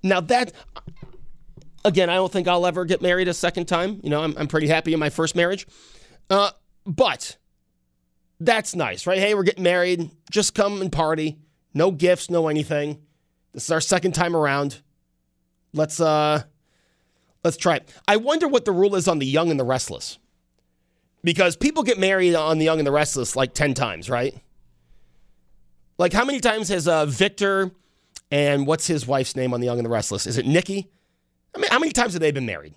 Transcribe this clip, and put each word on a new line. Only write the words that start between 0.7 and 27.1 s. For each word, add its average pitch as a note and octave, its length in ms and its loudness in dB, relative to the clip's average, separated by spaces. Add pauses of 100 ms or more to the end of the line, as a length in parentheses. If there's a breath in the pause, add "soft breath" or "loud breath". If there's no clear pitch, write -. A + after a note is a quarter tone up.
again, F#3 240 2
I F3 60 0
don't F#3 160 0
think F3+ 160 -2
I'll F3 180 2
ever F3+ 200 -2
get E3+ 160 0
married F3+ 260 2
a E3+ 60 -2
second E3+ 320 -2
time. F#3+ 380 -2
You D3+ 60 -4
know, D3 140 0
I'm, D#3 140 -4
I'm D3 100 -4
pretty D#3 200 0
happy D#3+ 260 2
in D#3+ 60 0
my D3+ 120 0
first D#3+ 240 -2
marriage. F3+ 320 0 (640 soft breath)
Uh, G3+ 180 4 (360)
but E3+ 520 -2 (1000)
that's G#3+ 360 0
nice, A#2 300 -4
right? F#3+ 140 2
"Hey, G#3 160 2
we're G3 80 0
getting F#3 200 0
married. F3 460 2 (220)
Just - 240 0
come G3+ 260 0
and F3+ 100 -4
party. D#3 460 -2 (360)
No F3 180 2
gifts, F3 380 0
no E3+ 180 0
anything. D3+ 540 -2 (520)
This - 120 -12
is - 60 -2
our D#3+ 100 2
second F3+ 320 0
time E3+ 220 0
around. C#3+ 460 0 (920)
Let's, D3+ 260 -2
uh, D3+ 440 2 (1000)
let's E3 140 0
try A3+ 180 2
it." - 180 -10 (140)
I G#3 80 4
wonder D4 320 0
what C4+ 180 2
the G#3 60 0
rule G3 240 2
is E3+ 120 0
on E3 120 0
the C3+ 80 -2
Young D#3+ 240 2
and C#3+ 80 0
the B2+ 60 0
Restless. B2 520 -4 (1040)
Because F3 320 2
people D#4 280 0
get G#3 160 0
married F#3+ 340 4
on D#3 240 2
the D#3 80 2
Young D#3+ 140 2
and D3 80 0
the C#3 40 0
Restless, C#3+ 440 -2
like, C3 180 0
ten C#3+ 220 0
times, G#2 340 -6
right? B2+ 240 -2 (1700)
Like, F3 140 2
how A3+ 120 2
many C#4 140 -2
times A3 300 0
has, F3 180 -2
uh, D#3+ 180 2
Victor F#3+ 680 0 (600)